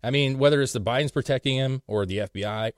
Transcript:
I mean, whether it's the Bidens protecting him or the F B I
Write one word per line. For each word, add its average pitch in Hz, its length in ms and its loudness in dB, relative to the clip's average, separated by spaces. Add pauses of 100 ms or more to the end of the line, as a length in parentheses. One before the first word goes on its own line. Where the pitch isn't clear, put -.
I 127 80 -2
mean, 135 260 2
whether 143 240 6
it's 131 100 -2
the 117 80 -2
Bidens 127 320 0
protecting 135 440 0
him 131 320 -2
or 104 180 0
the 95 140 -4
F 98 120 -6
B 98 120 -6
I 110 340 -4